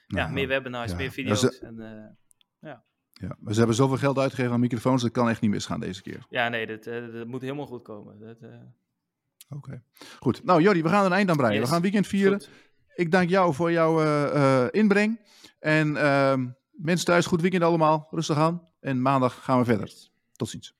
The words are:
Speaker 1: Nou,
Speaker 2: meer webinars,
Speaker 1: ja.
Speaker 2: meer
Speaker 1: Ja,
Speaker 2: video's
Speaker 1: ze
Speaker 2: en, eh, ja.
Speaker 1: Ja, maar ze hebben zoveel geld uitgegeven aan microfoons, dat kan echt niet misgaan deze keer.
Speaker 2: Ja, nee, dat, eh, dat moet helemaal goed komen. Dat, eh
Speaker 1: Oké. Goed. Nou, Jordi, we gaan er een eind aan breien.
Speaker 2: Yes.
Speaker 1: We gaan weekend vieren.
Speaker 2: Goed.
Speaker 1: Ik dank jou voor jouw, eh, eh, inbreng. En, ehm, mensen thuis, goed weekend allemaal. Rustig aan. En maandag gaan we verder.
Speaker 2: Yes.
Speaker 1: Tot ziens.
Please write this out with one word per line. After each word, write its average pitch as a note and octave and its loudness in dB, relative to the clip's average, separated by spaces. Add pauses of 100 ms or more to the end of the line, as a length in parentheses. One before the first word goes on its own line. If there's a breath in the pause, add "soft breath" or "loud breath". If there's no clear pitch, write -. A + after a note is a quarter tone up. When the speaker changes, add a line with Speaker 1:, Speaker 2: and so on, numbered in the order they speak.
Speaker 1:
Nou, - -6
Speaker 2:
meer C#3 -4
webinars, B2+ -6
Speaker 1:
ja. F2+ -6
Speaker 2:
meer C3 -6
Speaker 1:
Ja, B2 -8
Speaker 2:
video's G#2+ -4
Speaker 1:
ze - 0
Speaker 2:
en, A#2 -18
eh, A2 -20
ja. B2 -20 (300)
Speaker 1:
Ja, - -12
maar G#2+ -10
ze G#2 -2
hebben A#2 2
zoveel C3+ 2
geld C3 0
uitgegeven C3+ -2
aan A#2+ 0
microfoons, B2 0
dat A#2+ 0
kan A#2+ 0
echt A2+ -4
niet G#2+ 0
misgaan G2+ -6
deze F2 -10
keer. - -16
Speaker 2:
Ja, A#2+ -2
nee, A2+ -6
dat, G#2+ -12
eh, A#2 -10
dat A#2 -12
moet B2 -10
helemaal C3+ -10
goed A#2+ -16
komen. G#2 -18
Dat, A2 -20
eh A2+ -20 (1000)
Speaker 1:
Oké. C3 -16 (360 loud breath)
Goed. - -2
Nou, F3 4
Jordi, F#3 4
we D#3+ 0
gaan G3+ 2
er G3 2
een F#3 2
eind G3+ 2
aan D#3+ 2
breien. A#2+ 2
Speaker 2:
Yes. - -2
Speaker 1:
We A#2+ -2
gaan E3+ 0
weekend G3 0
vieren. F#3+ 2
Speaker 2:
Goed. - -20 (460 loud breath)
Speaker 1:
Ik F3 -2
dank F3+ 4
jou F3+ 4
voor E3+ 0
jouw, E3 2
eh, C#3+ 2
eh, A#2+ 0
inbreng. G#3 2 (400 loud breath)
En, D3+ 0
ehm, C3+ 2 (240)
mensen F3 -2
thuis, F3 2
goed E3+ 0
weekend F3+ 0
allemaal. D#3+ 2
Rustig D#3+ -2
aan. E3 0 (120)
En C3+ -4
maandag C3 2
gaan C3 2
we A#2+ 4
verder. A2+ 0
Speaker 2:
Yes. - -18 (240)
Speaker 1:
Tot - -6
ziens. - -16